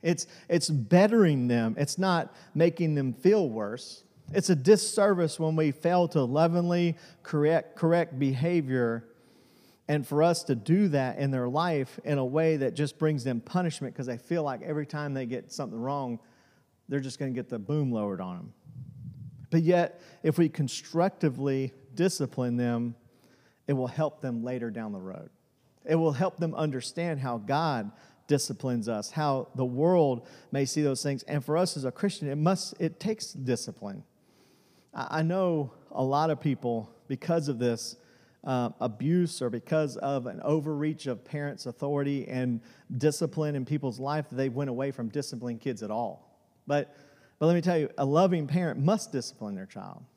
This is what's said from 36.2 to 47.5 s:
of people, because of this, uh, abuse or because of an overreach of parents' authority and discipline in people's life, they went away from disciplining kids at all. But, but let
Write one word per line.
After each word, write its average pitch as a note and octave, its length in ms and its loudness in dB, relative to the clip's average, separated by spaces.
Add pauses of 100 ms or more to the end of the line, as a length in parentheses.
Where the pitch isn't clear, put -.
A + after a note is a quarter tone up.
of D3 100 0
people, A#2+ 500 -2 (200)
because D3 400 -2
of B2 100 -4
this, A#2+ 380 -2 (460)
uh, B2 260 -2 (100)
abuse C#3+ 600 0
or B2 80 -2
because B2 480 -2
of C3+ 280 -2
an A2 160 -10
overreach D3+ 680 -2
of A#2+ 160 -6
parents' C#3+ 440 -8
authority C#3+ 600 -2
and B2+ 340 -2 (360)
discipline D3+ 580 0
in C3 100 -4
people's C3+ 340 -4
life, C#3+ 320 -4
they C3+ 180 -2
went C3+ 200 -4
away C3+ 220 -4
from A#2 180 -6
disciplining A#2+ 500 -6
kids A2+ 240 -6
at G#2 80 -6
all. G#2+ 480 -6 (260)
But, C#3+ 300 -2 (420)
but D3+ 80 0
let E3+ 80 6